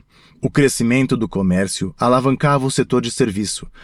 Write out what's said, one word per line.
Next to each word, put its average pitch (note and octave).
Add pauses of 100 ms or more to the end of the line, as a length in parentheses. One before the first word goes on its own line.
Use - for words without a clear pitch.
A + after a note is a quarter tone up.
(420)
O C3
crescimento B2+
do A2
comércio F#2+
alavancava C3
o C3+
setor B2
de A#2
serviço, G#2 (160)